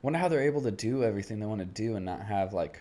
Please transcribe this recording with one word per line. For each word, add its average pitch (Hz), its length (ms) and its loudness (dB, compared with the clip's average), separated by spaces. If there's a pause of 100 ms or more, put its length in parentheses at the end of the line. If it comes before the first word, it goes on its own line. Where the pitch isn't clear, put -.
Wonder 151 160 0
how 180 100 2
they're 151 140 4
able 147 200 4
to 120 100 2
do 120 320 0
everything 107 340 0
they 107 80 -4
wanna 107 180 -2
do 107 320 -2
and 95 80 -4
not 90 180 -4
have, 101 300 0
like, 87 280 -2